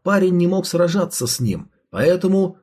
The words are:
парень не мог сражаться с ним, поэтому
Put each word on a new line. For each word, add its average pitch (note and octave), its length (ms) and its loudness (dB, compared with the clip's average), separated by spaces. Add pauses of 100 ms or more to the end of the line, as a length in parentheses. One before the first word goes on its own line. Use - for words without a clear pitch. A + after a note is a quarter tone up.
парень F#3+ 340 2
не F3 100 2
мог F#3 200 -2
сражаться E3+ 600 -2
с - 120 -4
ним, G2+ 320 -4 (200)
поэтому F#3 720 0